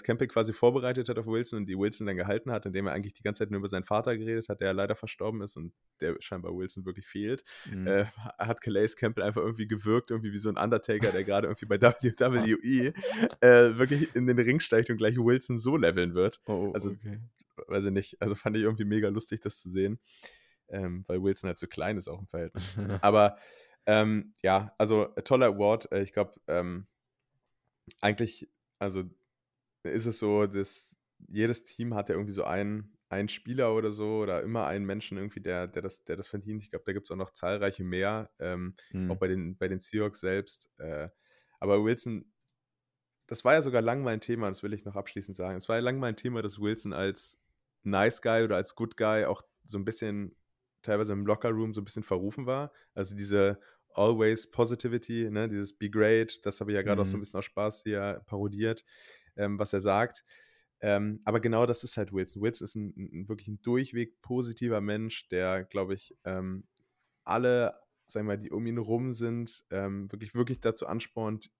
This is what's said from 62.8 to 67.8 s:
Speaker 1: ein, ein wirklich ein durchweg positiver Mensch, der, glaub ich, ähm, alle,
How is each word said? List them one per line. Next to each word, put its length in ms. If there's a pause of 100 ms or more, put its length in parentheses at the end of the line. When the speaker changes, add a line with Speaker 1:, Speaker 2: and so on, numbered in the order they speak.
Speaker 1:
ein, 120 (120)
ein 80
wirklich 180
ein 140
durchweg 600
positiver 600
Mensch, 480
der, 340
glaub 280
ich, 340
ähm, 420 (560)
alle, 560 (280)